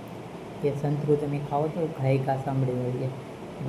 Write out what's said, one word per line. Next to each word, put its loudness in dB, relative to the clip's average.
કે 2
સંતરું 2
તમે 0
ખાઓ 2
તો 0
ઘાય 4
ઘા 2
સાંભળી 2
વળીએ. 0